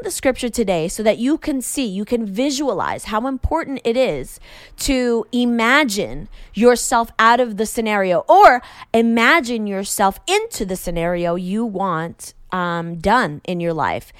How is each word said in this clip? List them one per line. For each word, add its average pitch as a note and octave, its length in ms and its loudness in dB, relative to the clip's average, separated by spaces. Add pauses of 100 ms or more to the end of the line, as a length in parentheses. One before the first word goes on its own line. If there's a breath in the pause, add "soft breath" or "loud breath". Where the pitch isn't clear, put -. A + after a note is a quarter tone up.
the G#4+ 80 -8
scripture C4 380 -2
today F#3+ 400 -2
so - 140 -8
that G#3+ 160 2
you C#4 200 0
can C4+ 240 -4
see, C4 240 -4
you G3 180 -4
can A#3 220 -2
visualize G3+ 760 -2
how A3 220 -4
important C4+ 580 -4
it A3+ 120 0
is F3 440 -2 (380 loud breath)
to B3 520 0
imagine A3+ 1000 0 (240 soft breath)
yourself A#3 680 2
out A3+ 200 6
of A#3 180 0
the G#3+ 100 -2
scenario G3+ 540 0
or E4+ 400 8 (320 loud breath)
imagine A#3 720 2
yourself G3 600 -2
into G#4 380 -2
the F#3 120 -6
scenario E3+ 600 -2
you F#3 280 -4
want F3+ 720 -6 (180)
um, E3+ 440 -4
done F#3+ 480 0
in F3+ 140 -4
your E3+ 160 -2
life. A2+ 460 -4